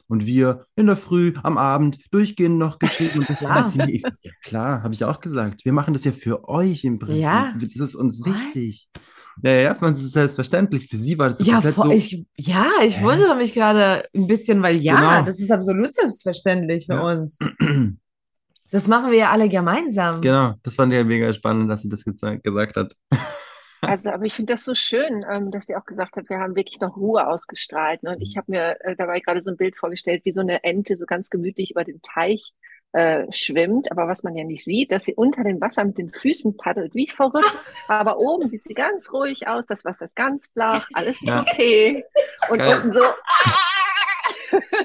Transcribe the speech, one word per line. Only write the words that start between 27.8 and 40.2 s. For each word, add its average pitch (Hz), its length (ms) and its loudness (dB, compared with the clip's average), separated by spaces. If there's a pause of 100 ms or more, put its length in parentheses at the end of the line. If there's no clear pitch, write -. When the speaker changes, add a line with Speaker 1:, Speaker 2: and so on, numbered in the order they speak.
Speaker 3:
ne? 165 120 -8
Und 95 60 -12
ich 98 140 -10
Speaker 1:
Mhm. 202 40 -8
Speaker 3:
hab - 100 -10
mir, 170 320 -4
äh, 185 160 -6
dabei 175 220 -4
gerade 180 200 -2
so 185 120 -6
ein 175 40 -8
Bild 185 220 -4
vorgestellt, 175 480 -4
wie 190 60 -2
so 185 100 -2
eine 180 220 -2
Ente 190 340 -2
so 170 80 -12
ganz 180 240 -6
gemütlich 185 420 -6
über 170 140 -4
den - 160 -16
Teich, 185 500 -4 (420)
äh, 160 380 0
schwimmt. 180 600 -2
Aber 170 160 -2
was 185 160 -6
man 170 120 -8
ja 160 80 -8
nicht 160 220 -10
sieht, 226 260 -2
dass 196 120 -2
sie - 100 -4
unter 247 300 0
dem 190 180 -2
Wasser 208 240 -2
mit 202 140 -4
den 170 120 -8
Füßen 233 460 -2
paddelt, - 380 -6
wie 262 120 -2
verrückt. 285 380 0
Speaker 2:
<laughs> - 420 -6
Speaker 3:
Aber 214 300 0
oben 294 320 0
sieht 220 140 -10
sie 214 100 -16
ganz 339 400 -4
ruhig 269 340 -4
aus, 233 200 -4
das - 180 -10
Wasser 180 200 -10
ist - 100 -18
ganz 269 320 -4